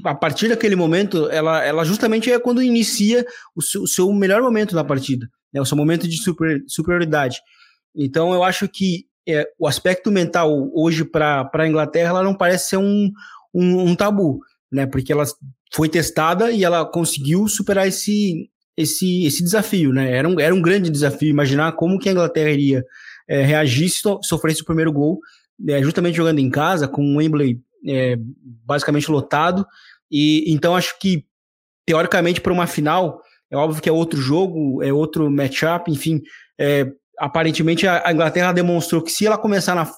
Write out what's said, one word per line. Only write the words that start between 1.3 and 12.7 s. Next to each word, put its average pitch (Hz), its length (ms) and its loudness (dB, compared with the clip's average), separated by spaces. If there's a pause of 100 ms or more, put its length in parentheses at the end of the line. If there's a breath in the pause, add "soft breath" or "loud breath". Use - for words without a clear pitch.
ela, 160 340 0
ela 156 200 0
justamente 220 480 0
é 240 80 2
quando 247 240 0
inicia 233 640 2 (300 loud breath)
o 160 60 -6
seu, - 200 -6
o 185 60 -4
seu 190 260 2
melhor 202 280 2
momento 214 340 0
na 156 80 2
partida, 135 440 -4 (260)
né, 139 60 -4
o 135 60 0
seu 147 100 -2
momento 160 320 0
de 165 100 -4
super-, 156 500 -2
superioridade. 160 760 -2 (540 soft breath)
Então, 160 380 0
eu 180 100 2
acho 185 240 0
que, 185 400 -4 (200)
é, 151 180 0 (140)
o 156 80 0
aspecto 185 440 -2
mental 160 600 0
hoje 160 300 0
pra, 147 420 0
pra 160 220 0
Inglaterra, 156 420 0
ela 185 140 0
não 196 100 0
parece 180 360 0